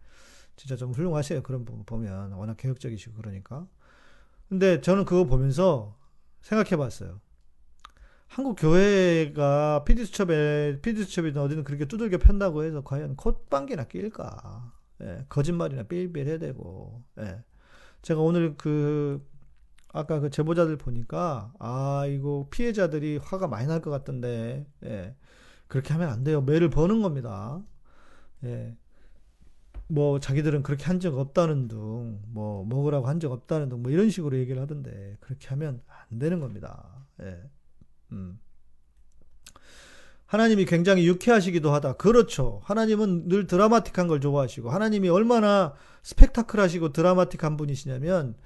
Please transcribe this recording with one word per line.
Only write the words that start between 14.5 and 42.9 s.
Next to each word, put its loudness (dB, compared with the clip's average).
예, -12
거짓말이나 -4
삘삘 -6
해대고. -10
예. -12
제가 -2
오늘 2
그, -2
아까 -4
그 -2
제보자들 0
보니까, -4
아, -4
이거 -4
피해자들이 -2
화가 -6
많이 -4
날 -2
것 -8
같던데. -8
예. -12
그렇게 -4
하면 -2
안 -4
돼요. 0
매를 4
버는 2
겁니다. -6
예. -10
뭐, 0
자기들은 0
그렇게 -4
한 0
적 -2
없다는 0
둥, -8
뭐, -8
먹으라고 0
한 -2
적 -4
없다는 -4
둥, -8
뭐, -2
이런 4
식으로 -2
얘기를 -4
하던데, -12
그렇게 -14
하면 -6
안 -10
되는 -2
겁니다. -14
예. -12
음. -12
하나님이 4
굉장히 6
유쾌하시기도 4
하다. 0
그렇죠. 4
하나님은 0